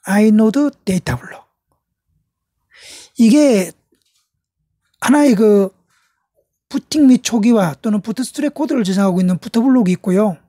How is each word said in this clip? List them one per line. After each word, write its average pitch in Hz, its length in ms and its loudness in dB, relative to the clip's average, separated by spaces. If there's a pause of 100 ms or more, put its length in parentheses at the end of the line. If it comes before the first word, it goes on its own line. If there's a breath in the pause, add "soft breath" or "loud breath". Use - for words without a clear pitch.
아이노드, 220 680 0 (120)
데이터 165 340 -6
블록. - 280 -20 (1700 loud breath)
이게 226 540 2 (1300)
하나의 285 360 2
그 202 340 2 (1000)
부팅 285 400 -2
및 254 160 4
초기화 214 580 0
또는 214 200 -4
부트 220 220 -8
스트랩 294 300 -6
코드를 277 300 -4
저장하고 185 380 -2
있는 180 160 -2
부트 226 240 -4
블록이 247 320 2
있고요. 185 440 -2 (120)